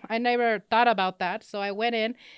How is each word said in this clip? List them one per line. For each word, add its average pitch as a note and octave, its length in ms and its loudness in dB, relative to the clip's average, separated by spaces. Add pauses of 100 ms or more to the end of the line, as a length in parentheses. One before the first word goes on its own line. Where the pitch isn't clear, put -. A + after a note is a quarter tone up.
I A3+ 80 -2
never A#3+ 540 2
thought A#3 160 4
about G3 320 0
that." F#3 240 -4
So - 160 -10
I G3+ 140 -4
went A#3 200 -2
in A3+ 220 -2 (220)